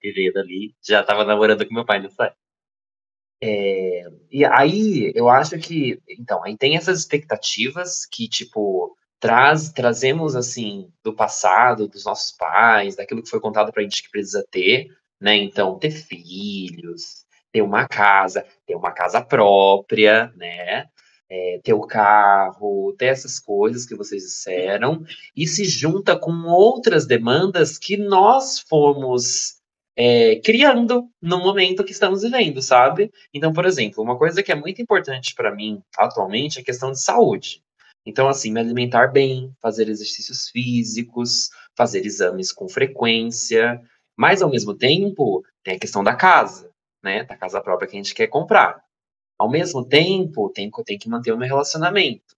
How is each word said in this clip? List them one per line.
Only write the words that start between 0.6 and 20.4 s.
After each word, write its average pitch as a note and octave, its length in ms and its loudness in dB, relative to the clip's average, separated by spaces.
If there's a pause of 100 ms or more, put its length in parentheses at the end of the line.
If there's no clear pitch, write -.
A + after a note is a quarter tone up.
já G#2 160 4
tava G#2 220 0
namorando G#2+ 420 2
com - 80 -12
meu A#2 120 -6
pai G2+ 140 0
nessa G2 240 -6
época. - 140 -6 (1040)
É, F#2+ 640 -4 (260)
e D#3+ 140 0
aí, E3 720 2
eu A#2+ 140 2
acho D3+ 300 4
que, D3 400 -6 (100)
então, G#2 360 -8
aí G#2+ 120 -10
tem D3 200 0
essas F3 220 -2
expectativas D#3 1040 -6
que, A2+ 240 -10
tipo, G2 680 -6 (260)
traz-, C#3 520 2
trazemos, C3 640 -2
assim, G#2 540 -8 (140)
do A2 100 -6
passado, G#2+ 760 2
dos - 160 -20
nossos - 280 -6
pais, G2+ 640 2
daquilo A2+ 260 -10
que - 80 -20
foi A2 100 -4
contado G#2+ 320 -2
pra G#2+ 100 -2
gente G2+ 200 -8
que - 80 -20
precisa G2+ 400 -6
ter, - 380 0 (320)
né? G#2 160 4
Então, G2 420 -2
ter D3+ 120 -2
filhos, F2+ 1300 -12 (280)
ter A2 100 2
uma G#2 260 0
casa, G2 560 2 (220)
ter - 80 -8
uma E2+ 180 -6
casa F2+ 300 -2
própria, G#2+ 1120 4
né? F2+ 500 -8 (440)